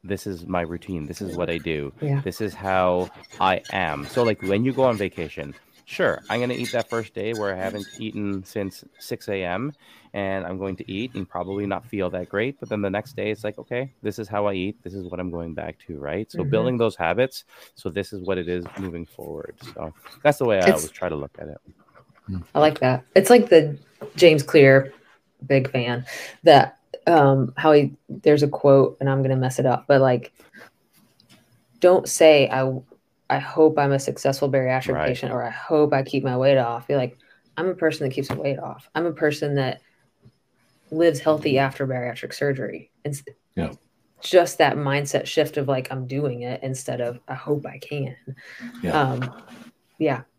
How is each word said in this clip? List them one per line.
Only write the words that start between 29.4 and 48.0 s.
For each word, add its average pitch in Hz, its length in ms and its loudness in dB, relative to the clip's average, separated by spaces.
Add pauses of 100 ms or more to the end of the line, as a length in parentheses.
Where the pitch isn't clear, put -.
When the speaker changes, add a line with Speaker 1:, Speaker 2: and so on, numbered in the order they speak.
Speaker 2:
it 135 80 2
up, 127 200 0
but, 135 140 6
like, 127 320 2 (1500)
don't 180 280 6
say, 151 400 6
"I, 131 240 -2 (560)
I 139 80 0
hope 156 400 4
I'm 139 140 2
a 135 80 2
successful 139 500 -2
bariatric 131 460 0
Speaker 1:
Right. 151 140 0
Speaker 2:
patient," 127 240 -4
or, 123 100 -4
"I 117 80 -8
hope 151 420 2
I 135 80 2
keep 135 220 -2
my 127 120 -2
weight 135 220 4
off." 120 300 -2
Be 143 80 0
like, 127 240 -4 (380)
"I'm 170 100 -4
a 185 80 -4
person 156 320 -2
that 131 80 -4
keeps 139 160 -6
weight 139 260 -4
off. - 380 -14
I'm 165 100 -2
a 165 80 -4
person 147 420 -2
that 131 260 -2 (1080)
lives 160 300 2
healthy 151 400 0
after 135 260 -2
bariatric 123 480 -8
surgery." 120 560 -6 (140)
It's 143 180 -8 (320)
Speaker 3:
Yeah. 85 200 -6 (480)
Speaker 2:
just 175 360 2
that 147 200 2
mindset 143 500 -2
shift 151 300 0
of, 139 100 -2
like, 131 240 -2
"I'm 131 160 -8
doing 135 340 -4
it," 123 220 -8
instead 127 380 -6
of, 120 260 -6
"I 131 80 -10
hope 147 320 -4
I 139 100 -14
can." 135 380 -8 (640)